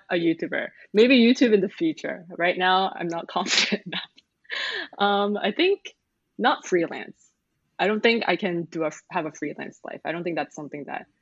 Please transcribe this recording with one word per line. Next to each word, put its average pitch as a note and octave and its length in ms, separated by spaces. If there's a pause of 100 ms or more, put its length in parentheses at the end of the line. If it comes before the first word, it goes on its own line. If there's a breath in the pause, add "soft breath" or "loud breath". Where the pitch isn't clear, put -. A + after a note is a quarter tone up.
a F3+ 60
YouTuber. E3 520 (260 soft breath)
Maybe B3 260
YouTube A#3 340
in G3 80
the F#3+ 80
future. D#3+ 600
Right F3 280
now, F#3 380
I'm F3 140
not E3+ 180
<laughs> - 80
confident - 500
enough. F3+ 160 (960 loud breath)
Um, G3+ 400
I G3 140
think F#4 440 (420)
not G3+ 280
freelance. D#3 520 (640)
I F3+ 80
don't G#3+ 140
think A#3 260
I F3+ 100
can F3 260
do D#3+ 220
a, D3+ 60 (200)
have E3+ 140
a D#3 60
freelance - 520
life. - 220
I D#3 80
don't E3+ 100
think E3+ 140
that's D3 180
something D3 300
that - 220 (140)